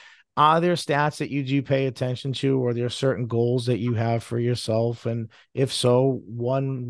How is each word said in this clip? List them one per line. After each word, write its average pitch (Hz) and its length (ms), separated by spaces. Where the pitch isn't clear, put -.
are 156 240
there 175 140
stats 147 420
that 123 140
you 139 120
do 135 180
pay 135 260
attention 127 480
to, 135 260
or 123 80
are 120 60
there 120 140
certain 123 380
goals 120 400
that 123 120
you 120 160
have 113 280
for 117 160
yourself? 117 640
And 117 240
if 131 200
so, 127 540
one, 127 640